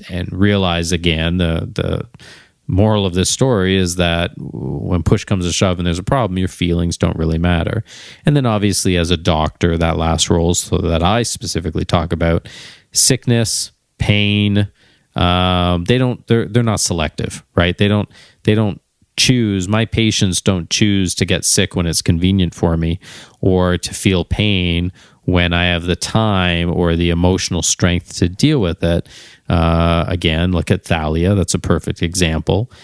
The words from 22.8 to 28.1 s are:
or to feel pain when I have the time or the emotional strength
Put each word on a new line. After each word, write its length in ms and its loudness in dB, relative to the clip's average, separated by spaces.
or 380 2
to 160 -10
feel 300 0
pain 680 0
when 300 2
I 120 2
have 180 0
the 140 0
time 760 0
or 240 0
the 160 0
emotional 520 0
strength 560 0